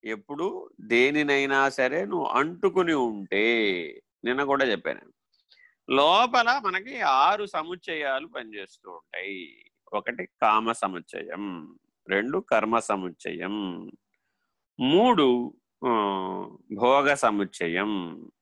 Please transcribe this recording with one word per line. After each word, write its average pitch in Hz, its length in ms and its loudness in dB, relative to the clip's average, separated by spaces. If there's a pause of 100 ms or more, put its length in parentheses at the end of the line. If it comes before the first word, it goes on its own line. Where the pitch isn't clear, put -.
ఎప్పుడు 143 640 -8 (100)
దేనినైనా 139 880 2
సరే 135 360 0
నువ్వు 185 220 -4
అంటుకుని 170 680 0
ఉంటే, 107 500 0 (800)
నిన్న 131 200 0
కూడా 139 200 0
చెప్పాను, 82 480 -4 (800)
లోపల 233 760 4
మనకి 202 360 -6
ఆరు 175 460 2
సముచ్చయాలు 156 800 -6
పనిచేస్తూ 104 640 -16
ఉంటాయి. 87 800 -12 (220)
ఒకటి 120 340 -6
కామ 110 460 2
సముచ్చయం, 90 1040 -6 (300)
రెండు 117 300 0
కర్మ 113 400 2
సముచ్చయం, 92 1080 -6 (920)
మూడు, 143 760 4 (300)
ఆ, 123 60 2 (840)
భోగ 135 400 4
సముచ్చయం 95 1080 -2 (220)